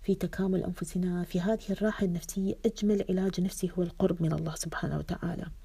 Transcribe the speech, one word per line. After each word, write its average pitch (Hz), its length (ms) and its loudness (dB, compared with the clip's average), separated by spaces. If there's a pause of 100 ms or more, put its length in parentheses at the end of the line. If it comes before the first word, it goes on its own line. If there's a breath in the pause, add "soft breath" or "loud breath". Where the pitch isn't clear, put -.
في 196 120 4
تكامل 185 500 0
أنفسنا، 180 600 -2
في 180 160 -2
هذه 214 300 0
الراحة 208 360 2
النفسية؟ 190 480 -2 (120)
أجمل 208 420 4
علاج 185 320 2
نفسي 185 380 0
هو 180 40 2
القرب 175 400 2
من 160 100 2
الله 156 220 -2
سبحانه 151 440 -2
وتعالى. 170 480 -4 (180)